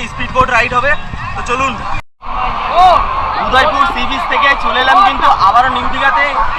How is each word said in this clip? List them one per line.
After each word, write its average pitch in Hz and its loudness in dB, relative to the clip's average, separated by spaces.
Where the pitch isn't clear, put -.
স্পিড - -8
বোট 254 4
রাইড 240 0
হবে, 262 2
তো 202 -6
চলুন। 262 -2
উদয়পুর 262 0
সি - -4
বিচ - -4
থেকে - 0
চলে - -2
এলাম - 4
কিন্তু 269 0
আবারও 247 4
নিউ 254 -4
দীঘাতে। 277 0